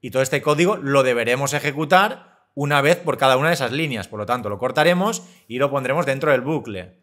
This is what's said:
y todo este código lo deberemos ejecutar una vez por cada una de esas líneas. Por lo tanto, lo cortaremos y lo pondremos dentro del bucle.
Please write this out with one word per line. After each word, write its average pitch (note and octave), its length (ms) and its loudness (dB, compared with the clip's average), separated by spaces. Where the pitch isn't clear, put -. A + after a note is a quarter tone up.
y B2 100 -10
todo C3 120 0
este C3+ 200 -2
código F3 340 2
lo C#3 260 2
deberemos B2+ 520 0
ejecutar D#3 880 -2
una C#3+ 280 0
vez E3 160 4
por D#3+ 180 -4
cada C3 200 4
una C#3+ 120 2
de E3+ 60 2
esas C3 180 -4
líneas. C3+ 340 -4
Por G#2+ 120 -12
lo G#2 80 -6
tanto, A#2 220 -4
lo G2+ 100 -6
cortaremos E3 640 0
y A#2 100 -8
lo C#3 120 2
pondremos C#3 360 -2
dentro C3+ 240 0
del B2+ 120 4
bucle. A2+ 600 -6